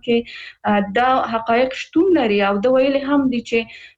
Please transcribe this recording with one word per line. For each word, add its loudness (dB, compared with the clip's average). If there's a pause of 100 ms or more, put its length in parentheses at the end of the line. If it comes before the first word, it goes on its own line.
کې، 0 (420)
اه، 2 (140)
دا 2 (120)
حقایق 0
شتون 0
لري. 2
او 0
ده 0
ویلي 2
هم 0
دي -4
چې -4 (320)